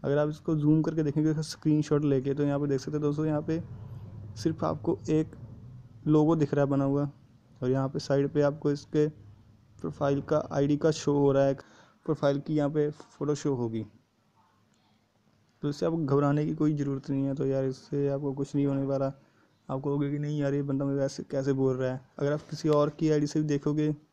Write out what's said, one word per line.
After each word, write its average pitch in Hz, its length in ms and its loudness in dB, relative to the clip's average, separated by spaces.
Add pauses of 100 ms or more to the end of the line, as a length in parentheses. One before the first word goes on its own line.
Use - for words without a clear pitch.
अगर 139 140 2
आप 151 120 2
इसको 156 260 -2
zoom 151 260 6
करके 160 220 0
देखेंगे 156 380 0
स्क्रीनशॉट 151 600 0
लेके, 139 300 2
तो 143 100 0
यहाँ 143 160 0
पे 143 80 -2
देख 135 120 0
सकते 147 120 -8
हैं 151 100 -2
दोस्तों, 147 240 0
यहाँ 151 160 0
पे 160 220 -4 (720)
सिर्फ 165 280 -2
आपको 160 360 -2 (100)
एक 156 220 2 (760)
logo 151 280 6
दिख 147 180 2
रहा 143 120 2
है 139 60 0
बना 139 120 2
हुआ, 143 280 0 (520)
और 127 60 0
यहाँ 135 200 2
पे 156 100 -6
side 139 300 2
पे 147 120 0
आपको 147 300 2
इसके 151 360 0 (720)
profile 143 420 -2
का 151 300 0
आईडी 143 260 2
का 156 140 2
शो 147 220 0
हो 143 180 4
रहा 135 120 4
है, 139 100 2 (520)
profile 143 340 0
की 156 160 -4
यहाँ 143 140 2
पे 147 200 0
फ़ोटो 147 460 -6
शो 143 200 -2
होगी। 113 300 -2 (1800)
तो 147 80 -2
इससे 143 160 -4
आपको 165 120 0
घबराने 143 480 2
की 156 100 -4
कोई 156 200 2
ज़रूरत 139 340 -4
नहीं 139 140 0
है। 139 120 -2
तो 139 100 -2
यार, 135 200 0
इससे 143 440 -4
आपको 139 240 -4
कुछ 139 220 -6
नहीं 143 100 2
होने 139 180 0
वाला। 135 220 0 (640)
आप 135 120 -4
कहोगे 143 300 -2
कि 147 80 -4
"नहीं 147 200 -4
यार, 139 140 0
ये 143 100 0
बंदा 139 220 -2
मेरे 139 200 0
ऐसे - 180 -6
कैसे 139 300 -2
बोल 135 220 2
रहा 127 180 -2
है?" 131 80 -8 (180)
अगर 143 120 0
आप 151 100 -2
किसी - 280 -4
और 147 200 4
की 156 200 0
आईडी 151 180 2
से 156 140 -2
भी 156 60 0
देखोगे 151 480 0 (180)